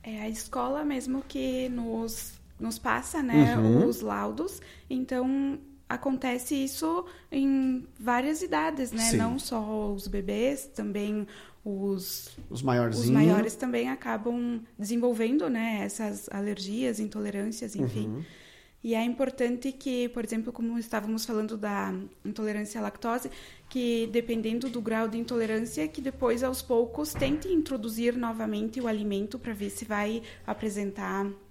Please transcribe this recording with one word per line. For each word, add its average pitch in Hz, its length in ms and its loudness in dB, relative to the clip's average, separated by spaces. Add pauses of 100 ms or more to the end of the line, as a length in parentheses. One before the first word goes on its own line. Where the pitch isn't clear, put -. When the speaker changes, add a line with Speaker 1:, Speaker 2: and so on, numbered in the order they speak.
Speaker 1:
É 220 160 -8
a 214 80 -4
escola 254 560 -2
mesmo 262 420 -2
que 254 420 -2
nos, 226 680 -4 (260)
nos 226 180 -4
passa, 254 460 0
né, 151 320 8
Speaker 2:
Uhum. 113 300 8
Speaker 1:
os 220 160 0
laudos. 214 580 -4 (280)
Então, 262 720 0 (300)
acontece 254 680 -2
isso 320 500 0 (280)
em 269 520 4 (140)
várias 254 420 2
idades, 302 520 0
né? 226 100 0
Speaker 2:
Sim. 226 140 4
Speaker 1:
Não 233 200 2
só 214 560 -2
os 196 140 -6
bebês, 208 680 0
também 208 500 -2 (380)
os, 196 640 -4 (200)
Speaker 2:
Os 120 140 -6
maiorzinhos. 120 460 4
Speaker 1:
os 127 40 8
maiores 185 440 8
também 247 320 0
acabam 240 720 -2 (180)
desenvolvendo, 240 720 2
né, 226 320 0
essas 202 480 -4
alergias, 208 720 -2
intolerâncias, 208 720 -4
enfim. 110 320 0
Speaker 2:
Uhum. 123 180 -6 (600)
Speaker 1:
E 226 100 2
é 220 80 2
importante 247 680 0
que, 247 380 -2
por 240 140 -4
exemplo, 226 280 -4
como 233 260 -2
estávamos 220 460 -2
falando 220 320 -2
da 202 360 -2 (320)
intolerância 214 540 -4
à 214 60 -2
lactose, 233 440 -2 (400)
que 233 440 2
dependendo 233 560 0
do 240 120 -4
grau 220 280 0
de 226 100 -4
intolerância, 233 680 0
que 311 120 -8
depois, 247 440 2
aos 262 180 -2
poucos, 247 500 2
tente 302 360 0
introduzir 240 680 2
novamente 220 640 -2
o 240 60 0
alimento 208 540 0
pra 233 120 -6
ver 202 180 -4
se - 140 -10
vai 214 380 -2 (240)
apresentar 196 800 -2 (240)